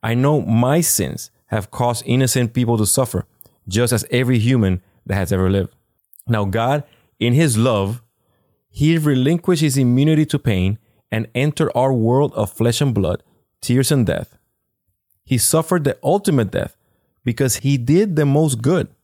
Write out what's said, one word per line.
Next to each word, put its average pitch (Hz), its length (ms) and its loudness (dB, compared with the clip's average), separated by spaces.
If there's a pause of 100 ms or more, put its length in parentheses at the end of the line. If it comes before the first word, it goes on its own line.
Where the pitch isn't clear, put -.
I 113 120 -2
know 139 260 2
my 123 400 2
sins 80 500 -4 (140)
have 107 260 -6
caused 120 340 -4
innocent 123 480 0
people 117 240 0
to 107 80 0
suffer, 117 400 -2 (440)
just 117 240 0
as 110 180 -2
every 123 260 2
human 107 440 2 (240)
that 95 100 -4
has 95 160 -2
ever 92 180 0
lived. 98 240 -2 (540)
Now, 110 160 -2
God, 117 400 -2 (380)
in 117 100 0
his 135 260 2
love, 110 460 0 (680)
he 160 280 0
relinquished 151 640 0
his 139 160 0
immunity 139 480 2
to - 120 -4
pain 98 400 -2 (320)
and 113 240 -6
entered 147 400 -2
our 131 200 0
world 123 400 2
of 104 180 -4
flesh 117 300 0
and 135 120 0
blood, 92 300 -2 (380)
tears 127 320 0
and 127 120 2
death. - 320 -4 (840)
He 131 140 -2
suffered 160 480 0
the 135 180 -2
ultimate 151 480 0
death - 240 -4 (480)
because 123 400 -2
he 139 140 2
did 156 400 2
the 151 80 2
most 139 360 2
good. 156 280 0 (140)